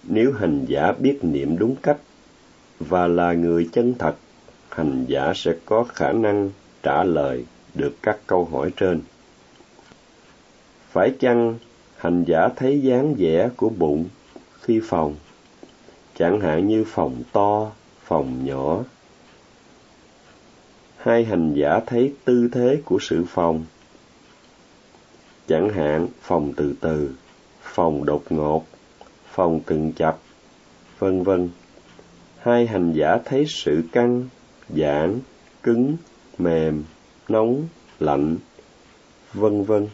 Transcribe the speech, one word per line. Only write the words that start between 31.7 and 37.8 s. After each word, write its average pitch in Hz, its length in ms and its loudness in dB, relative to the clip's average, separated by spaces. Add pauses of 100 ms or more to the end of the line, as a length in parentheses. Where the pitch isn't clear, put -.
Hay 120 280 2
hành 90 260 0
giả 78 320 2
thấy 135 220 0
sự 82 440 -2
căng, 123 360 0 (420)
giãn, 76 500 0 (440)
cứng, 127 340 2 (400)
mềm, 80 460 0 (460)
nóng, 117 380 0 (320)